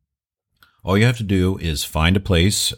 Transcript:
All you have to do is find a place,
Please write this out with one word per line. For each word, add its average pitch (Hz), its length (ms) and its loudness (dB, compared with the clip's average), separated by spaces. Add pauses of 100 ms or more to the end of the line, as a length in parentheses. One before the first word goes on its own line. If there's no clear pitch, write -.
(840)
All 95 140 0
you 110 80 4
have 123 120 0
to 113 40 -6
do 95 360 0
is 80 260 -4
find 82 320 0
a 139 40 0
place, 92 580 0